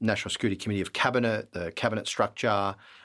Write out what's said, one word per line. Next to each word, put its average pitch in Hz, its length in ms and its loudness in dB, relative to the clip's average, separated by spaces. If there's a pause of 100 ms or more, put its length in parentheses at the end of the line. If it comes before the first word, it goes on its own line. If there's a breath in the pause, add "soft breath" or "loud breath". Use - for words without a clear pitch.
National 107 300 0
Security 98 260 0
Committee 101 240 -2
of 85 120 -4
Cabinet, 120 600 0
the 87 180 -6
cabinet 110 380 -2
structure. 101 680 0 (300 loud breath)